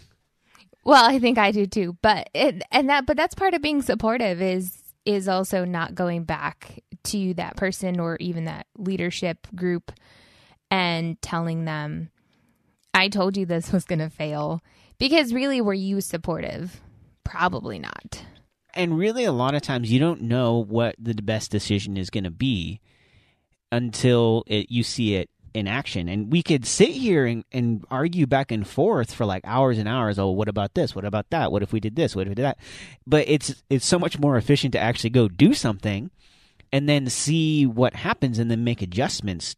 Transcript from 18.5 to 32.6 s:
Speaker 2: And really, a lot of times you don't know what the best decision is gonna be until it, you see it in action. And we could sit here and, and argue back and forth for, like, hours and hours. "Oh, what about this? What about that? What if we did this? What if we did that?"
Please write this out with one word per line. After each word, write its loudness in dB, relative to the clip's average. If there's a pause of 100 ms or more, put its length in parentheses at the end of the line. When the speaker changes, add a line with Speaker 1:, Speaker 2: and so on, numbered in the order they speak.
Speaker 2:
And 0
really, 0
a 2
lot 0
of -2
times -2
you 6
don't 2
know 2
what 0
the -4
best -4
decision -2
is -6
gonna -4
be -4 (920)
until 2
it, -2
you 0
see 0
it -2 (240)
in -4
action. -4
And -4
we 2
could 0
sit 4
here 2
and, -2
and -2
argue 0
back 2
and -2
forth 0
for, -2
like, -2
hours 2
and -2
hours. -2
"Oh, 2
what 0
about -2
this? 0
What -6
about -4
that? 0
What 0
if -6
we 0
did -4
this? 0
What -2
if -4
we -6
did -2
that?" -2 (500)